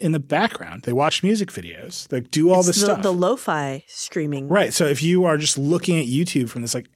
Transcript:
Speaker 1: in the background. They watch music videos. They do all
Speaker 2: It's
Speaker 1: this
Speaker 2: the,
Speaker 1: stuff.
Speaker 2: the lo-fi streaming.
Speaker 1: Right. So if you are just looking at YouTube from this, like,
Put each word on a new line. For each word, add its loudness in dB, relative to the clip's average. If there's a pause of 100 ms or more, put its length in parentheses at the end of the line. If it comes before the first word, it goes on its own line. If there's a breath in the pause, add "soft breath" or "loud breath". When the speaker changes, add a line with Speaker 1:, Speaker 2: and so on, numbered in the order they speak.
Speaker 1:
in 2
the 0
background. -4
They -4
watch 0
music 0
videos. -14
They -4
do 2
all 6
Speaker 2:
It's 4
Speaker 1:
this 2
Speaker 2:
the, 2
Speaker 1:
stuff. 2
Speaker 2:
the 2
lo-fi -2
streaming. -6
Speaker 1:
Right. 2
So 2
if 0
you 4
are 2
just -2
looking 2
at 0
YouTube 0
from -8
this, -6
like, -8